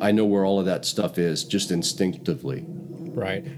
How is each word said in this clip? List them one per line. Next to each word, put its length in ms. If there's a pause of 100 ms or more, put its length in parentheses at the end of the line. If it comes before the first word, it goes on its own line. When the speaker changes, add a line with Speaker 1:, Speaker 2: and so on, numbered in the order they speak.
Speaker 1:
I 120
know 120
where 200
all 140
of 80
that 180
stuff 340
is 260
just 260
instinctively. 960
Speaker 2:
Right. 760 (140)